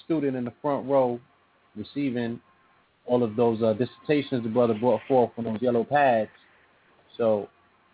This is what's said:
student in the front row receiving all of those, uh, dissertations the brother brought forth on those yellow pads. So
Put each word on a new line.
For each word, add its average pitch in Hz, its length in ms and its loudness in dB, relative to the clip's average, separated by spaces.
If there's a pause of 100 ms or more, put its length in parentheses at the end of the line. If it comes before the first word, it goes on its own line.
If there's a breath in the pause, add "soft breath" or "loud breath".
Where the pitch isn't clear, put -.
student 143 300 -2
in 127 100 -4
the 117 160 -8
front 131 260 -4
row 127 320 2 (560)
receiving 120 680 -6 (640)
all 123 180 2
of 107 120 -4
those, 117 280 2
uh, 110 100 2
dissertations 127 720 -2
the 117 60 -4
brother 117 240 2
brought 110 340 0
forth 123 300 2
on 117 80 -6
those 110 160 -6
yellow 120 220 0
pads. 123 460 2 (880)
So 110 320 0 (440)